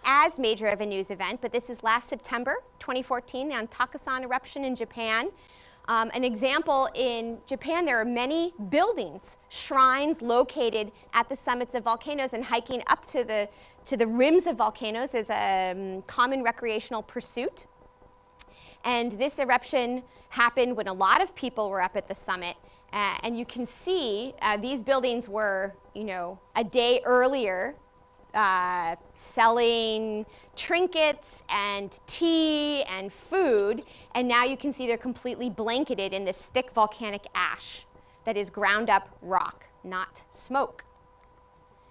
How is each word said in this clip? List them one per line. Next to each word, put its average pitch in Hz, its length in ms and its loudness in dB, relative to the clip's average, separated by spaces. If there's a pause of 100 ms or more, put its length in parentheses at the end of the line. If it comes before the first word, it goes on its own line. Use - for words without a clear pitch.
as 294 340 4
major 220 280 2
of 202 140 0
a 214 60 -2
news 196 240 -4
event, 196 300 -4
but 226 120 -6
this 240 180 -4
is 233 120 -12
last 226 260 2
September, 247 500 -4 (200)
twenty 262 240 -4
fourteen, 254 460 -4
the 294 80 -6
Ontakusan 254 680 -4
eruption 254 420 -4
in 254 120 -2
Japan. 233 540 -2 (560)
Um, 226 280 2
an 254 100 0
example, 269 680 2
in 233 500 -2
Japan, 330 400 -2
there 247 160 2
are 220 60 0
many 277 480 0 (160)
buildings, 285 680 0 (140)
shrines 277 720 2
located 233 680 2 (200)
at 233 160 2
the 269 80 -6
summits 247 380 -4
of 233 100 -4
volcanoes, 262 480 -2
and 233 100 -4
hiking 240 440 -2
up - 220 2
to 269 140 -2
the, 214 280 -2 (340)
to 262 140 -4
the 226 80 4
rims 262 400 6
of 311 100 0
volcanoes 226 580 -2
is 220 140 -2
a, 196 440 2
um, 190 340 -6
common 262 360 0
recreational 220 600 -2
pursuit. - 640 -8 (1160)
And 240 300 0
this 262 260 -2
eruption 254 640 0 (280)
happened 240 440 2
when 202 140 -4
a 190 60 -4
lot 190 280 4
of 381 120 -2
people 226 340 -4
were 190 140 -2
up 185 140 -2
at 196 120 -6
the 185 60 -8
summit. 180 420 -6 (340)
Uh, 202 320 0
and 233 160 -4
you 240 60 -6
can 240 220 -8
see, 269 720 -2
uh, 208 160 0
these 247 260 -4
buildings 247 460 0
were, 196 460 -2 (200)
you 208 100 -10
know, 185 340 -6 (180)
a 233 80 2
day 240 400 2
earlier, 247 720 2 (600)
uh, 180 600 0 (180)
selling 226 1120 2 (300)
trinkets 339 920 0
and 202 580 -4
tea 311 800 2
and 190 280 -8
food, 233 720 2 (300)
and 247 120 0
now 240 180 6
you 262 120 0
can 277 160 -4
see 254 140 -6
they're 233 120 0
completely 247 500 -6
blanketed 220 640 -2
in 196 120 -4
this 185 220 -4
thick 247 260 -2
volcanic 214 640 0
ash - 520 -4 (380)
that 220 120 -2
is 202 140 -2
ground 208 400 2
up 196 180 4 (140)
rock, - 440 -2 (180)
not 185 460 -8
smoke. - 540 -4 (1080)